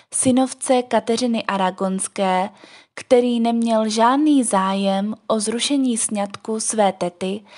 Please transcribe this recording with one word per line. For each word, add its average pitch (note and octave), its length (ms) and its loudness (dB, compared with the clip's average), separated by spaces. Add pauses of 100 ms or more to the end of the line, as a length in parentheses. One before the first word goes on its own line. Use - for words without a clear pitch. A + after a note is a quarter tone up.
(140)
synovce B3+ 680 0
Kateřiny A#3 600 -2
Aragonské, F#3+ 1040 -2 (460)
který B3 440 2
neměl A#3 500 0
žádný C4 540 4
zájem G3 720 0 (120)
o A3 120 0
zrušení A#3 580 -2
sňatku G#3 640 -6
své G#3+ 340 2
tety F#3+ 520 -6 (120)